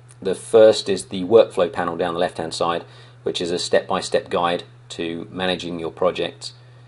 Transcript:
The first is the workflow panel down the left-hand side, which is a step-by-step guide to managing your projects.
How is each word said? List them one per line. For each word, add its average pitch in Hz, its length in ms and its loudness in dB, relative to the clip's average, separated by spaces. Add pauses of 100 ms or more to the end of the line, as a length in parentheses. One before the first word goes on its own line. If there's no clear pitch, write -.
(220)
The 95 140 -4
first - 520 6
is 95 180 -2
the 95 180 -6
workflow 90 480 4
panel 87 240 -4
down 87 180 -2
the 85 60 -2
left-hand 82 340 -4
side, 85 300 -2 (400)
which - 160 -6
is 87 100 -4
a 87 80 -2
step-by-step - 720 -2
guide 87 320 -2 (280)
to 85 380 -8
managing 87 520 -6
your 80 100 -8
projects. - 640 -4 (360)